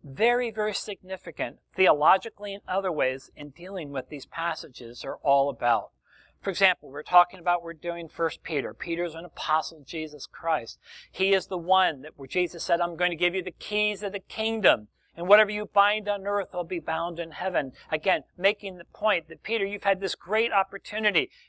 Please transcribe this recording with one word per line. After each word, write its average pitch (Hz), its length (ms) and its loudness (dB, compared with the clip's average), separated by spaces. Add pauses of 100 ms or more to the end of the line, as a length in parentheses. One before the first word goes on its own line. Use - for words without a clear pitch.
very, 233 480 2
very 214 240 -2
significant 185 840 -8 (140)
theologically 185 760 4
and 196 160 -10
other 190 240 -2
ways 135 420 0
in 147 160 -12
dealing 170 400 -10
with 139 200 -6
these 143 160 -10
passages 147 800 -8
are 143 180 -6
all 139 260 4
about. 120 420 0 (520)
For 202 80 -2
example, 180 400 0
we're 143 120 -10
talking 180 380 6
about, 175 220 0
we're 165 100 -8
doing 170 360 -8
First 165 340 -4
Peter. 127 320 -4
Peter's 165 400 -4
an 165 100 -10
apostle 160 540 -2
of 143 80 -20
Jesus 156 400 -8
Christ. 151 520 -4 (320)
He 190 220 2
is 190 140 2
the 190 100 -6
one 175 460 2
that 143 140 -14
where 135 120 -12
Jesus 175 340 -2
said, 170 200 0
"I'm 170 140 -4
going 175 160 0
to 165 40 -6
give 175 180 0
you 190 80 -4
the 175 80 -8
keys 208 520 -4
of 202 100 -4
the 196 80 -8
kingdom." 214 680 2 (280)
And 175 120 -6
whatever 208 220 8
you 208 160 -6
bind 208 420 2
on 202 180 -2
earth 202 260 -2
will 180 120 -4
be 175 160 -6
bound 165 380 -4
in 165 140 -8
heaven. 160 400 -2 (180)
Again, 160 340 0 (120)
making 190 420 -2
the 170 60 -14
point 196 440 -2
that, - 140 -16
Peter, 214 220 -2
you've 202 200 -8
had 196 160 2
this 190 140 -4
great 220 380 0
opportunity. 196 800 0 (180)